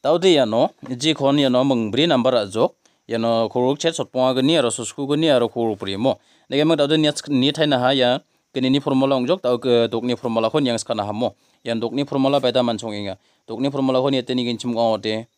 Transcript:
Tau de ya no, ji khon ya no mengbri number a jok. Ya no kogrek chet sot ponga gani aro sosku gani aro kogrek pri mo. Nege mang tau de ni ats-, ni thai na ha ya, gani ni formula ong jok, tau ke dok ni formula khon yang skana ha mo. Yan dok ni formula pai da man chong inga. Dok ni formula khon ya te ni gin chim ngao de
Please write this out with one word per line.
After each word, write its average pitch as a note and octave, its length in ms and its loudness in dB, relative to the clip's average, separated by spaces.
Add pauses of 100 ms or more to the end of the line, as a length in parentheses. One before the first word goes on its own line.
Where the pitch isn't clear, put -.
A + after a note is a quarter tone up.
Tau D#3 160 2
de F3+ 160 4
ya B2+ 160 4
no, A#2+ 240 0 (160)
ji C3 240 -2
khon C#3 240 2
ya C3+ 160 4
no B2+ 80 4
mengbri C3 480 0
number C3 240 2
a G#2+ 160 0
jok. A2+ 240 0 (320)
Ya A2+ 160 -4
no A2+ 320 2
kogrek B2+ 240 0
chet E3 160 -2
sot - 160 -6
ponga B2+ 240 0
gani C3+ 240 2
aro A#2+ 160 0
sosku C3 320 -8
gani D3+ 240 0
aro A#2+ 160 4
kogrek A2+ 320 -2
pri G2 240 -6
mo. C3 160 0 (320)
Nege C#3+ 160 0
mang E3 100 4
tau C#3+ 140 0
de D#3+ 80 2
ni D3+ 100 2
ats-, D3 220 -4
ni C#3 240 2
thai D3+ 160 0
na C3+ 80 2
ha B2+ 160 2
ya, B2+ 240 2 (320)
gani C3 240 0
ni C#3+ 60 2
formula C3+ 340 0
ong B2+ 160 -2
jok, F#3 160 -2
tau B2 160 0
ke A#2+ 320 2
dok A#2 160 -4
ni A#2+ 80 -2
formula A2+ 320 -2
khon D3 160 0
yang A#2 160 -2
skana G#2 240 -4
ha G#2 80 -6
mo. A2 220 -4 (260)
Yan A#2 160 -4
dok A2+ 160 -4
ni C#3 80 -4
formula C#3 400 0
pai B2+ 80 0
da B2 160 0
man A2+ 160 -2
chong G#2+ 160 -8
inga. G2 240 -10 (240)
Dok A2+ 160 -10
ni C#3 80 -2
formula C3+ 320 0
khon C#3 160 0
ya B2 80 -4
te C3 80 -6
ni B2 80 -2
gin A#2+ 160 -4
chim A#2+ 160 -6
ngao A2+ 240 0
de A2 300 -6 (100)